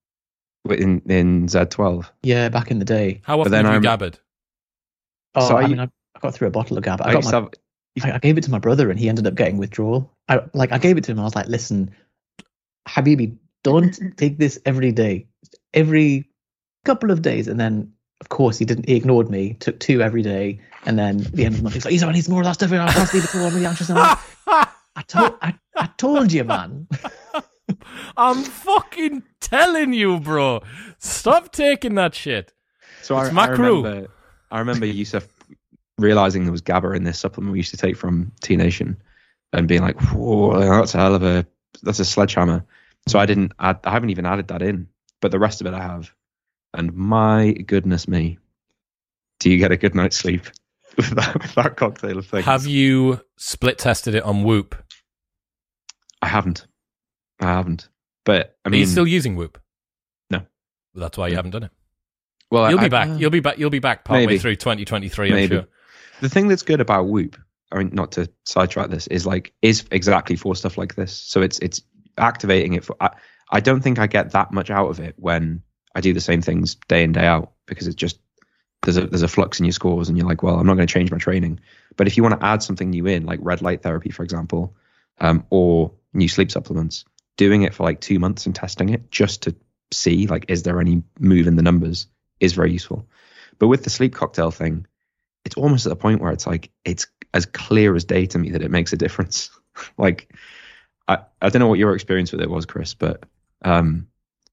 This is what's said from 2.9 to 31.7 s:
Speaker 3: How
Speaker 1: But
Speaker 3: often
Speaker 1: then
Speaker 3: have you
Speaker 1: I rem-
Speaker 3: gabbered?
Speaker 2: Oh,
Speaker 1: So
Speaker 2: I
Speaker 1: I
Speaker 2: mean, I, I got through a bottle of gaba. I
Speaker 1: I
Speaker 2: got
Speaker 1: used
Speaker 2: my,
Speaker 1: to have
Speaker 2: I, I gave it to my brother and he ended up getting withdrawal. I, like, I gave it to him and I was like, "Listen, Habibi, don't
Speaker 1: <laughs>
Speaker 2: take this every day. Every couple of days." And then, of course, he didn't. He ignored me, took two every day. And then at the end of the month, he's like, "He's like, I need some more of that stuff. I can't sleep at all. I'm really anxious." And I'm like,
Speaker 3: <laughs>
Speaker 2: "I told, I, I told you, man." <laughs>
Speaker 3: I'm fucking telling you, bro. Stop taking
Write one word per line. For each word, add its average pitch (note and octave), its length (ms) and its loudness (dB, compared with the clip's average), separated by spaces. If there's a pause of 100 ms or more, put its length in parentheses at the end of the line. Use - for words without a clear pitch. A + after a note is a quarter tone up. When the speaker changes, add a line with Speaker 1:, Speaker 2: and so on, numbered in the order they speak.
Speaker 3:
How D3+ 120 0
Speaker 1:
But D#3+ 60 2
Speaker 3:
often G#2 100 2
Speaker 1:
then G#2+ 120 4
Speaker 3:
have A2 60 4
you - 0 -
Speaker 1:
I G#2+ 40 4
rem- G#2 80 4
Speaker 3:
gabbered? G#2 360 -2 (1200)
Speaker 2:
Oh, B2+ 120 4
Speaker 1:
So A#2+ 80 4
Speaker 2:
I - 60 4
Speaker 1:
I - 60 2
Speaker 2:
mean, B2 120 0
I, B2+ 40 -2
I - 360 -16
got - 140 -6
through A2+ 140 -2
a - 20 2
bottle A2 260 -4
of G2+ 60 -4
gaba. F#2+ 240 -4
I A#2 40 0
Speaker 1:
I - 20 4
Speaker 2:
got A#2+ 60 4
Speaker 1:
used C3 140 0
Speaker 2:
my, A#2+ 80 2
Speaker 1:
to G#2 40 -8 (560)
have C3 120 -2
Speaker 2:
I, B2+ 40 -6
I - 20 -4
gave D#3 180 4
it D#3+ 80 -2
to C3+ 60 -4
my A2 80 0
brother A#2 320 2
and F#2 80 -4
he A2 100 0
ended A2 180 0
up F#2 100 -2
getting G2+ 220 0
withdrawal. A2 540 -4 (160)
I, C3 120 2 (120)
like, C3 200 0
I B2+ 60 -2
gave F3+ 200 4
it - 60 -4
to A#2+ 80 -6
him A2 60 -4
and G#2 40 -4
I - 20 -4
was A2 120 -6
like, G2+ 100 -4
"Listen, G2+ 460 -4 (960)
Habibi, C3+ 480 2 (260)
don't E3+ 340 4 (100)
Speaker 1:
<laughs> F#3 100 -12
Speaker 2:
take D3 220 -2
this D3 280 0
every C3 260 0
day. G#2+ 340 0 (460)
Every D#3 560 2 (560)
couple A#3+ 280 0
of E3 100 0
days." A2+ 260 0
And A2+ 120 -4
then, G#2+ 320 -2 (280)
of - 80 -20
course, A#2+ 300 0
he A#2 60 0
didn't. A#2 240 -4
He B2+ 80 4
ignored A#2+ 340 2
me, G2 240 -4
took - 240 -8
two B2+ 240 2
every A2 200 0
day. G2+ 380 -4 (240)
And A2 140 0
then G2+ 220 0
at - 120 -4
the C3+ 120 2
end A2 100 0
of G#2+ 60 -2
the - 40 -4
month, G#2+ 100 -4
he's B2+ 100 -8
like, - 80 -2
"He's E3+ 100 4
like, E3 80 0
I E3 40 0
need E3+ 100 2
some F3 80 -2
more F#3 100 2
of F3 40 0
that F3 80 -2
stuff. F#3 180 0
I E3+ 200 0
can't F3+ 160 2
sleep F#3 160 0
at - 120 -8
all. F3 100 -2
I'm E3+ 80 -2
really F3+ 120 0
anxious." E3+ 220 -4
And F3+ 100 2
I'm E4 200 6 (280)
like, D#4 220 4 (140)
Speaker 3:
<laughs> - 140 -20
Speaker 2:
"I D#3 60 -14
told, - 380 2
I, E3+ 140 -4 (220)
I C#4+ 100 -2 (100)
told C4 360 2
you, C#3 120 0
man." A2+ 480 -6
<laughs> - 1200 -12
Speaker 3:
I'm B3+ 280 2
fucking D#4+ 760 -2 (180)
telling D4+ 520 2
you, G3 280 2
bro. C#3+ 420 0 (360)
Stop - 540 0
taking C#4 440 0